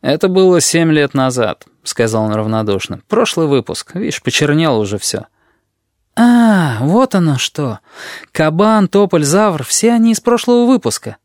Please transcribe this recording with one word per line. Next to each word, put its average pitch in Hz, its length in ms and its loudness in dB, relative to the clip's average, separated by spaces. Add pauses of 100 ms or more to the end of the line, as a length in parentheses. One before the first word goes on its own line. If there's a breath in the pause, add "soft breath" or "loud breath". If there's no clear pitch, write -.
«Это 151 280 -2
было 185 320 4
семь 165 300 0
лет 147 240 0
назад», — 123 520 -2 (180)
сказал 110 400 -2
он 107 80 -2
равнодушно. 107 760 -4
«Прошлый 214 380 -2
выпуск. - 480 -4
Видишь, - 280 -6
почернело 147 560 0
уже 104 200 -4
всё». - 280 -8 (920)
«А, 220 640 2
вот 208 340 0
оно 160 240 2
что! 123 400 -6 (540 loud breath)
Кабан, 185 560 2
Тополь, 190 360 0
Завр — 165 400 0
все - 280 0
они 226 200 2
из 214 80 -2
прошлого 240 460 2
выпуска», — 156 580 -2